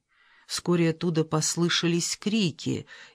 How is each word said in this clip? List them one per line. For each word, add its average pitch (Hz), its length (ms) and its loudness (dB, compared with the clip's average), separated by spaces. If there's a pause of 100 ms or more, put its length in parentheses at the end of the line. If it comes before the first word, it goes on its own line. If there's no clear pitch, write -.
(480)
Вскоре 170 420 2
оттуда 160 340 0
послышались 170 920 0
крики, 180 680 -2 (300)